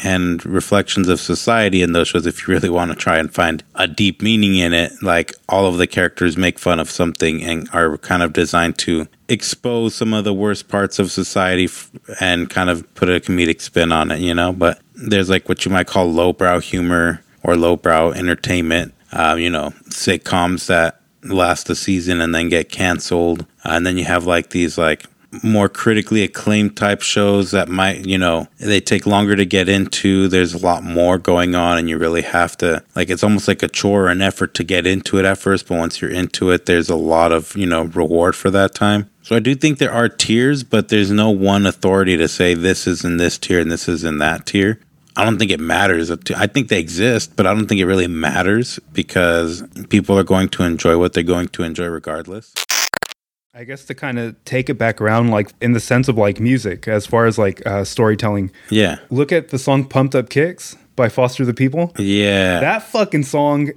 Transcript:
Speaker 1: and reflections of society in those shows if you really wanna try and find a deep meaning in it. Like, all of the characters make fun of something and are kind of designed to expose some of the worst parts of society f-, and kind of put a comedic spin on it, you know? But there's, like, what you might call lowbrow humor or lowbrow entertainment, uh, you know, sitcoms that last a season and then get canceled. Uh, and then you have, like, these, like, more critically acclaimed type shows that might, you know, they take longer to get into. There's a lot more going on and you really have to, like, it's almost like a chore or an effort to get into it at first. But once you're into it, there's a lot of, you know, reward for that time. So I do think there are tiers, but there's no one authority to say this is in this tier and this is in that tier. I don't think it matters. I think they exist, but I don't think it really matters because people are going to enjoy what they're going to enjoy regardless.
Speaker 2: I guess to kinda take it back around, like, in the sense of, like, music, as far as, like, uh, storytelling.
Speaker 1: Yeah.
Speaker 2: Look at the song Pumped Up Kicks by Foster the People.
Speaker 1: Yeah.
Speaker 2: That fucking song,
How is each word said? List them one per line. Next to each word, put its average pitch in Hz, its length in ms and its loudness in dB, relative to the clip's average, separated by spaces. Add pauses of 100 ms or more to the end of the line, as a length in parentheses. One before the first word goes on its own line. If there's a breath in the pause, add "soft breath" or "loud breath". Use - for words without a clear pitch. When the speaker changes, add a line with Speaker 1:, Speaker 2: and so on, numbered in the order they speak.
Speaker 1:
and 90 420 0
reflections 95 640 0
of 87 100 2
society 98 640 0
in 87 100 0
those 85 160 2
shows 85 160 -2
if - 220 -6
you 92 80 0
really 90 140 0
wanna 85 260 -2
try 85 240 0
and 80 160 -4
find 80 300 -2 (100)
a 92 140 -2
deep 90 340 -2
meaning 104 340 2
in 85 160 2
it. 85 200 0 (100)
Like, 85 300 0 (160)
all 98 180 2
of 87 120 0
the 87 100 2
characters 87 480 -2
make 90 220 0
fun 87 200 0
of 80 100 -4
something 80 540 -2
and 82 300 -6
are 82 260 0
kind 90 240 -2
of 82 100 -2
designed 85 460 0
to 80 300 -2 (200)
expose 117 680 -2
some 110 200 -2
of 107 100 -2
the 104 80 0
worst 101 360 -4
parts 101 300 -2
of 92 120 0
society 92 540 0
f-, - 260 -8 (300)
and 87 280 0
kind 92 220 0
of 82 240 -4
put 92 160 0
a 87 100 2
comedic 87 400 0
spin 85 320 0
on 80 180 2
it, 78 100 -4
you 87 140 -2
know? 87 180 0
But 87 280 0 (140)
there's, 101 360 0
like, 92 180 0
what - 160 -2
you 92 60 -2
might 90 160 0
call 90 240 0
lowbrow 87 500 2
humor 85 640 -2 (200)
or 85 140 2
lowbrow 85 560 2
entertainment, 87 800 -2 (200)
uh, 80 260 0
you 85 100 -2
know, 73 240 -4 (160)
sitcoms 90 760 -2
that 82 340 0 (220)
last 90 480 0
a 85 40 -2
season 87 460 -2
and 82 140 -2
then 85 140 0
get 82 200 0
canceled. 85 760 -2 (220)
Uh, 82 80 -4
and 85 140 0
then 90 100 0
you 87 80 -2
have, 87 220 0
like, 87 240 0
these, 87 260 -2
like, 80 280 0 (380)
more 104 260 2
critically 107 540 0
acclaimed 104 540 -2
type 101 260 0
shows 101 480 2
that 92 180 0
might, 95 380 -2
you 95 120 0
know, 82 300 0 (100)
they 104 220 0
take - 260 -2
longer 101 300 2
to 98 80 2
get 92 240 0
into. 98 580 2
There's 90 280 2
a 87 40 -6
lot 87 240 0
more 87 340 2
going 90 380 2
on 87 240 2
and 82 100 -2
you 80 80 -2
really 82 260 0
have 87 360 -2
to, 82 240 0 (140)
like, 90 120 -2
it's 92 140 -4
almost 104 240 2
like - 160 0
a 87 60 0
chore 101 380 0
or - 20 4
an 92 140 0
effort 95 320 -2
to 90 100 -4
get 87 220 0
into 95 320 0
it 95 60 4
at 95 140 2
first. 98 300 -2
But 85 100 -2
once 82 220 -4
you're - 100 -6
into 90 400 -2
it, 90 160 0
there's 85 220 2
a 85 80 0
lot 82 340 2
of, 82 260 -2
you 98 100 -2
know, 82 180 0
reward 85 500 0
for - 160 -2
that 98 240 2
time. 104 340 0 (140)
So 113 140 0
I - 20 4
do 120 160 0
think 143 240 0
there 135 140 0
are 117 160 2
tiers, 127 560 0
but 107 240 0
there's 104 240 2
no 107 180 4
one 98 360 2
authority 92 500 2
to 80 100 2
say 90 280 2
this 87 320 0
is 90 180 -2
in 85 140 -2
this 85 200 0
tier 90 220 0
and 80 100 0
this 82 180 -6
is 82 140 -2
in 78 160 -4
that 80 280 -2
tier. 101 340 0 (360)
I 101 80 0
don't 110 120 2
think 101 140 0
it 82 80 0
matters. 85 540 0 (240)
I 101 100 0
think 117 220 -2
they 104 100 4
exist, 92 560 -2
but 104 100 2
I 92 80 4
don't 107 140 0
think 101 140 2
it 90 60 2
really 92 200 2
matters 90 720 -2 (140)
because 85 720 0 (240)
people 98 280 2
are 95 60 4
going 95 280 2
to - 120 -4
enjoy 85 340 2
what 87 160 2
they're 87 120 0
going 87 240 0
to - 160 -8
enjoy 85 220 -8
regardless. 82 680 -10 (1000)
Speaker 2:
I 120 120 -18
guess 135 220 -16
to 135 80 -10
kinda 120 500 -8
take 131 260 -2
it 135 40 -2
back 113 260 -2
around, 113 320 2
like, 104 180 0 (100)
in 120 120 2
the 113 80 2
sense 127 260 2
of, 120 100 0
like, 104 220 2
music, 110 480 -2
as 107 180 0
far 117 220 2
as, 113 100 2
like, 101 300 0
uh, 101 160 -2
storytelling. 104 720 -2 (180 loud breath)
Speaker 1:
Yeah. 104 280 2 (120)
Speaker 2:
Look 139 220 0
at 165 160 0
the 135 100 -4
song 135 280 0
Pumped 135 280 2
Up 127 140 0
Kicks - 480 -2 (180)
by 120 140 2
Foster 127 360 0
the 120 80 0
People. 147 460 -2
Speaker 1:
Yeah. 98 640 2
Speaker 2:
That 208 240 -2
fucking 175 400 0
song, 147 520 0